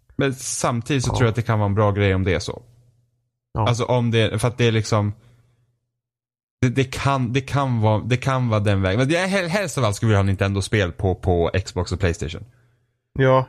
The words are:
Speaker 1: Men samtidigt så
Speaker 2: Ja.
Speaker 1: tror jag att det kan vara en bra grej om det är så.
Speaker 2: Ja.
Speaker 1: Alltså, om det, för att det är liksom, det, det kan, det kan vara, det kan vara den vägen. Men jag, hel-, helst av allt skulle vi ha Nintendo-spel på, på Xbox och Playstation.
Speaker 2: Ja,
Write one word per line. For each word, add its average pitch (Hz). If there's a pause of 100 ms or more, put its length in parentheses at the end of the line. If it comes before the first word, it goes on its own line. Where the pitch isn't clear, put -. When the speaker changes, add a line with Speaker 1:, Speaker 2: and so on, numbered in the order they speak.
(160)
Speaker 1:
Men 139
samtidigt 131
så 123
Speaker 2:
Ja. 104
Speaker 1:
tror 127
jag 113
att 101
det 117
kan 113
vara 104
en 101
bra 104
grej 98
om 95
det 92
är 76
så. - (880)
Speaker 2:
Ja. 113
Speaker 1:
Alltså, 117
om 120
det, 110
för 123
att 113
det 120
är 113
liksom, 104 (1500)
det, 127
det 127
kan, 131
det 131
kan 131
vara, 107
det 123
kan 127
vara 107
den 101
vägen. 95
Men 135
jag, 180
hel-, 185
helst 180
av 131
allt 101
skulle 113
vi 104
ha 98
Nintendo-spel 98
på, 92
på 85 (140)
Xbox -
och 87
Playstation. - (720)
Speaker 2:
Ja, 131